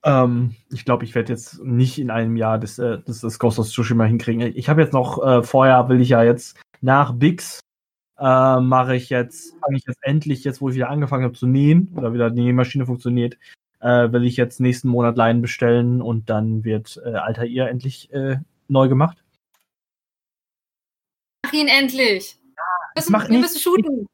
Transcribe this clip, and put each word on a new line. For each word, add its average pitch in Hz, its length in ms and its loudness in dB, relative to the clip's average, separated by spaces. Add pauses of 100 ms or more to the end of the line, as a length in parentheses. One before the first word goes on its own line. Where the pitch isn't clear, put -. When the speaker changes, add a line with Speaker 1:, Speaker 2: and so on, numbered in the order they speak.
Speaker 1:
ähm, 123 500 2 (160)
ich 131 140 -12
glaub, 123 180 0
ich 113 120 -10
werd 117 140 -2
jetzt - 340 -10
nicht 127 360 0
in 127 120 -4
einem 113 260 -2
Jahr 110 220 0
das, 113 200 -10
äh, 117 260 -4
das, 113 160 -10
das 117 180 -8
Ghost 113 200 0
of 107 100 -2
Tsushima 113 360 0
hinkriegen. 113 360 0 (160)
Ich 127 120 -6
hab 151 100 2
jetzt 156 140 2
noch, 120 320 -2
äh, 123 180 4
vorher 131 460 4
will 127 120 4
ich 123 100 2
ja 117 120 6
jetzt 117 340 0 (240)
nach 131 320 2
Bix, 151 480 -2 (580)
äh, 131 420 4
mache 127 340 2
ich 123 160 -4
jetzt, 123 500 -6
fange 139 160 -2
ich 127 100 -6
jetzt 127 160 -10
endlich, 143 420 -2
jetzt 131 160 -6
wo 139 80 -4
ich 127 80 -4
wieder 127 140 -4
angefangen 143 340 -2
hab 123 120 -4
zu 127 100 -4
nähen 147 500 4
oder 117 180 -4
wieder 117 160 0
die 120 120 -2
Nähmaschine 123 440 0
funktioniert, 123 500 -4 (440)
äh, 120 320 2
will 120 120 0
ich 120 120 0
jetzt 120 240 -2
nächsten 127 280 0
Monat 120 280 0
Leinen 117 260 2
bestellen 120 580 0
und 113 300 -6
dann 110 320 -2
wird, 107 420 -6
äh, 120 100 -8
Altair 117 540 -4
endlich, 127 440 -10
äh, 135 240 -4 (320)
neu 135 200 4
gemacht. 143 340 0 (2250)
Speaker 2:
Mach - 80 -10
ihn 302 160 0
endlich. 262 680 0
Wir - 40 -20 (520)
Speaker 1:
ich - 20 -
Speaker 2:
müssen, - 160 -2
Speaker 1:
mach 208 120 2
Speaker 2:
wir - 60 -6
Speaker 1:
nicht 240 100 4
Speaker 2:
müssen 339 200 -2
shooten. 269 540 0